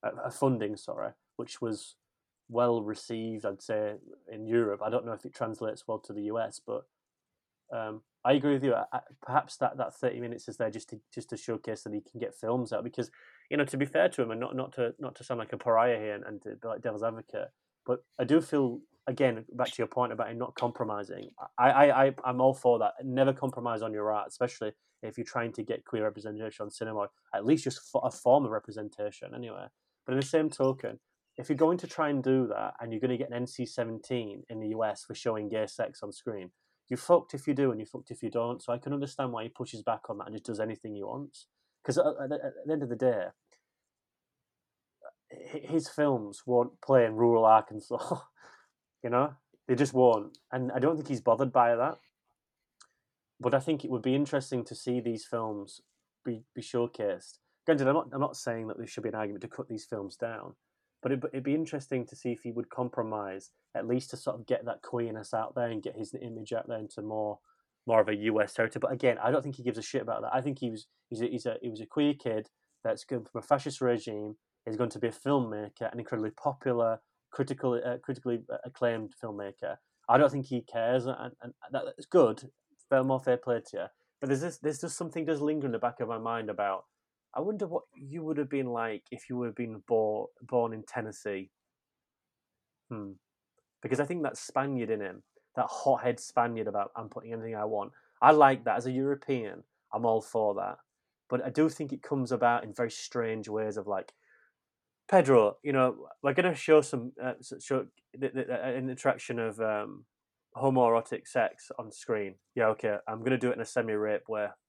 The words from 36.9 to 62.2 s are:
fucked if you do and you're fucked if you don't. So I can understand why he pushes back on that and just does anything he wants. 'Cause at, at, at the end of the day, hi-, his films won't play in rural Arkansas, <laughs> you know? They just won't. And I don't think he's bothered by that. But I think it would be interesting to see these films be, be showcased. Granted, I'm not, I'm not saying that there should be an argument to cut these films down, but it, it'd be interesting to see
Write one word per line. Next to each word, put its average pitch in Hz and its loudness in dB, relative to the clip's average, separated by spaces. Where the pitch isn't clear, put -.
fucked - 4
if 139 -6
you 147 2
do 135 4
and 110 -2
you're 107 -10
fucked - -16
if 120 -14
you 113 -4
don't. 120 -2
So 120 -6
I 120 -2
can 135 -6
understand 139 -4
why 113 -8
he 117 -10
pushes 113 -10
back 110 -4
on 104 -8
that 90 -10
and 104 -12
just 104 -12
does 107 -6
anything 110 -6
he 101 -8
wants. 131 -12
'Cause 139 0
at, 170 4
at, 143 -2
at 147 -6
the 151 -2
end 147 0
of 123 -6
the 120 -2
day, 110 2
hi-, 151 -8
his 151 0
films 123 0
won't 123 4
play 127 6
in 110 -2
rural 113 6
Arkansas, 110 4
<laughs> - -20
you 120 -4
know? 135 4
They 127 4
just 131 2
won't. 117 6
And 127 -2
I 131 0
don't 156 4
think 160 -6
he's 127 -4
bothered 120 2
by 120 6
that. 120 0
But 143 2
I 131 6
think 147 0
it 156 -6
would 120 -2
be 131 4
interesting 139 0
to 113 -12
see 123 -2
these 113 -4
films 110 -6
be, 117 -6
be 123 -12
showcased. 110 -4
Granted, 139 4
I'm 139 4
not, 156 0
I'm 143 -2
not - -2
saying 113 -4
that 110 -8
there 113 -10
should 110 -10
be 110 -2
an 107 -6
argument 104 -4
to 113 -12
cut - -10
these 110 -8
films 98 -8
down, 107 -8
but 127 0
it, 131 -2
it'd 131 -6
be 143 0
interesting 139 -4
to - -18
see 127 -6